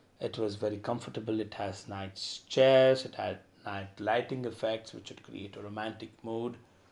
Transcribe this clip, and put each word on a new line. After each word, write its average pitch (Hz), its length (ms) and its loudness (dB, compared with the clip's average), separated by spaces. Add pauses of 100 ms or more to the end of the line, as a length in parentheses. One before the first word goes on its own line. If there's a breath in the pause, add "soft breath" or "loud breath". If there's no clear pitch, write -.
(200 soft breath)
It - 160 -4
was 104 200 -2
very 104 220 -2
comfortable. 117 600 -4
It 104 160 -4
has 98 320 -6
nice 98 640 -8
chairs. 131 560 8
It - 100 -12
had 95 240 -4 (260)
night 98 360 -8
lighting 123 460 0
effects, 110 480 -4
which 98 160 -14
would - 120 -18
create 101 340 -12
a 107 60 -12
romantic 107 480 -8 (140)
mood, 117 320 -4 (360 soft breath)